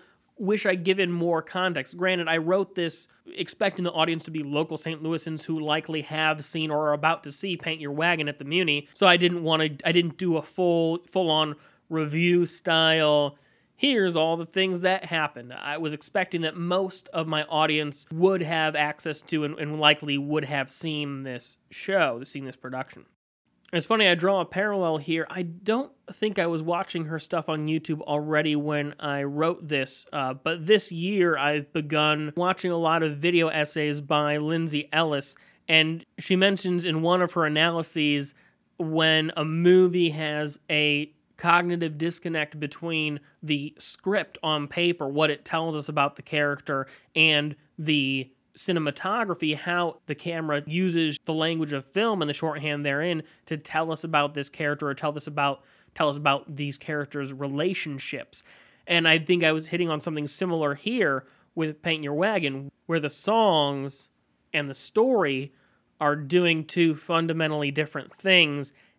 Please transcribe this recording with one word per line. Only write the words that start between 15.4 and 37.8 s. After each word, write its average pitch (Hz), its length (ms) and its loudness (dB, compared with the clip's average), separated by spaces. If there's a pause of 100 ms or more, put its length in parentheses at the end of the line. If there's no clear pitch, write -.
I 147 260 -8
was 160 140 -2
expecting 180 500 -2
that 160 140 -2
most 185 520 -2
of 160 180 -4
my 156 180 0
audience 151 680 0
would 185 280 4
have 156 360 0
access 151 460 -2
to 151 220 -2
and, 147 140 -6
and 151 220 -6
likely 151 360 4
would 143 280 -2
have 135 260 -4
seen 147 540 -6
this 127 340 -10 (120)
show, 147 520 0
seen 135 220 -10
this 127 120 -12
production. - 480 -10 (680)
It's 170 140 0
funny, 220 200 4
I 175 80 6
draw 185 260 2
a 165 40 -2
parallel 190 540 -2
here. 160 300 -4
I 185 140 -8
don't 196 480 -4 (220)
think 214 260 -2
I 170 80 2
was 165 160 -2
watching 170 440 -2
her 160 120 -6
stuff 160 300 -4
on 156 180 -2
YouTube 156 360 -2
already 151 520 0
when 147 460 -2
I 143 240 -4
wrote 156 420 -2
this, 139 460 -4
uh, 131 220 -2
but 160 320 -4
this 202 260 4
year 175 440 2
I've 147 360 0
begun 151 640 0
watching 180 340 0
a 170 60 0
lot 165 260 2
of 151 140 -2
video 165 320 2
essays 151 520 -2
by 147 360 0
Lindsay 151 560 -2
Ellis, 151 420 0 (320)
and 160 400 4 (140)
she 190 160 2
mentions 185 480 2
in 160 180 0
one 175 180 4
of 175 120 0
her 165 120 2
analyses 151 920 0 (420)